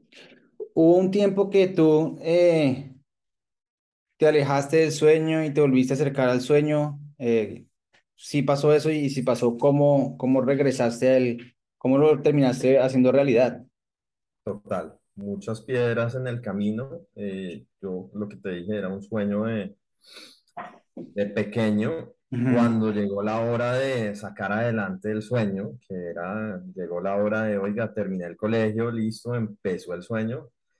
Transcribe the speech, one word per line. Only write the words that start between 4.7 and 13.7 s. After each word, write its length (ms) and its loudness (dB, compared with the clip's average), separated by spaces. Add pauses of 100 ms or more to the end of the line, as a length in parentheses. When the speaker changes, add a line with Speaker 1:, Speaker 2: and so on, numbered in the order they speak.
Speaker 1:
del 140 4
sueño 520 4
y 80 -4
te 80 2
volviste 340 4
a 20 0
acercar 320 0
al 120 2
sueño. 580 0 (200)
Eh, 480 -2 (500)
¿sí 260 -2
pasó 320 2
eso? 160 2
Y 200 -2
si 120 -4
pasó, 360 0
¿cómo, 600 2
cómo 240 2
regresaste 680 0
a 80 6
él? 380 -2 (240)
¿Cómo 200 2
lo 240 4
terminaste 580 4
haciendo 320 4
realidad? 520 2 (800)